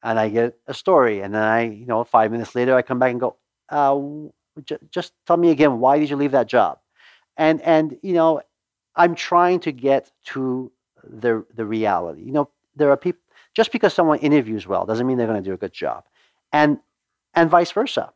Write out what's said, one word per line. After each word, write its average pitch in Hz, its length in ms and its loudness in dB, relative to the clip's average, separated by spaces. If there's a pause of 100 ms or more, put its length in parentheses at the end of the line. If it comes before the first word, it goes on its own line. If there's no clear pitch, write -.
And 113 180 -4
I 110 100 0
get 117 280 -2 (120)
a 139 60 -10
story. 123 480 2
And 98 120 -10
then 107 80 0
I, 110 200 2
you 113 240 -8
know, 117 180 -2
five 110 260 2
minutes 117 240 -8
later, 127 220 2
I 127 60 2
come 123 180 -4
back 127 100 2
and 123 80 -6
go, 120 180 -4 (320)
"Uh, 143 260 0
w-, 147 380 -10 (300)
ju-, 147 160 -10 (140)
just - 200 -8 (140)
tell 170 100 2
me 170 140 4
again, 139 300 4
why 135 180 4
did 151 120 0
you 143 60 -4
leave 143 160 -2
that 127 140 2
job?" 104 320 0 (580)
And, 156 260 0
and, 156 400 0
you 190 100 -6
know, 165 300 2 (520)
I'm 170 220 2
trying 175 440 2
to 165 120 -6
get 135 400 0 (140)
to 131 440 -8 (320)
the, 113 420 -4 (100)
the 113 100 -6
reality. 98 580 -4
You 113 100 -14
know, 147 160 0 (280)
there 143 160 2
are 139 40 4
peop-, 175 220 -6 (360)
just - 180 0
because 214 200 0
someone 156 280 2
interviews 110 480 0
well 92 180 -2
doesn't 110 200 -2
mean 131 120 0
they're 120 80 0
gonna 110 160 -2
do 95 120 -6
a - 20 -12
good 92 160 -10
job. 65 320 -8 (480)
And, 151 260 2 (560)
and 165 160 2
vice 170 220 4
versa. - 440 -4